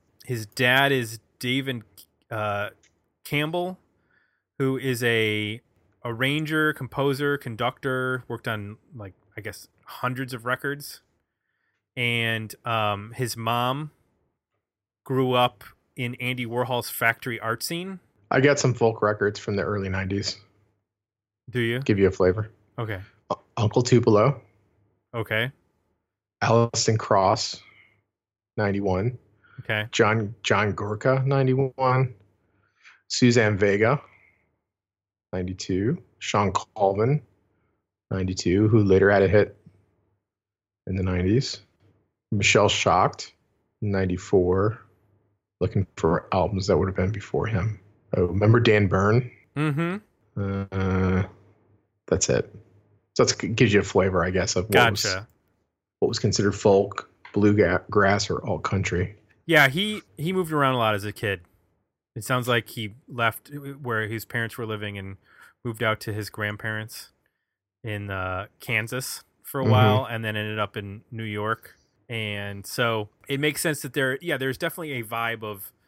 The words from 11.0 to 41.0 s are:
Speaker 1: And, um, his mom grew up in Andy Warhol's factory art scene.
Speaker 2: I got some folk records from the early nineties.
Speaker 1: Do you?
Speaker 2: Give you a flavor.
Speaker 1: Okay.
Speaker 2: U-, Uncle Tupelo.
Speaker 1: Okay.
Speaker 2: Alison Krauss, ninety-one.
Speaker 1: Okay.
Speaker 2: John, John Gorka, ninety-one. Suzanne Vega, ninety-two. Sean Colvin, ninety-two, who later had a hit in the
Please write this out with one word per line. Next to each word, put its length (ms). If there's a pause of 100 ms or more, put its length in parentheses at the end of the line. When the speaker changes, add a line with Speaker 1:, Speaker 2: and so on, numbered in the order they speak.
Speaker 1:
And, 560 (120)
um, 500
his 200
mom 560 (1120)
grew 300
up 300 (320)
in 200
Andy 300
Warhol's 440
factory 500
art 240
scene. 360 (300)
Speaker 2:
I 100
got 200
some 140
folk 280
records 380
from 180
the 60
early 260
nineties. 480 (1120)
Speaker 1:
Do 100
you? 200
Speaker 2:
Give 200
you 80
a 40
flavor. 380 (300)
Speaker 1:
Okay. 200 (300)
Speaker 2:
U-, 80 (200)
Uncle 240
Tupelo. 580 (760)
Speaker 1:
Okay. 380 (880)
Speaker 2:
Alison 560
Krauss, 600 (960)
ninety-one. 600 (420)
Speaker 1:
Okay. 320
Speaker 2:
John, 420 (100)
John 280
Gorka, 540
ninety-one. 880 (960)
Suzanne 480
Vega, 440 (1300)
ninety-two. 680 (180)
Sean 340
Colvin, 680 (920)
ninety-two, 580
who 140
later 260
had 140
a 40
hit 300 (1300)
in 80
the 80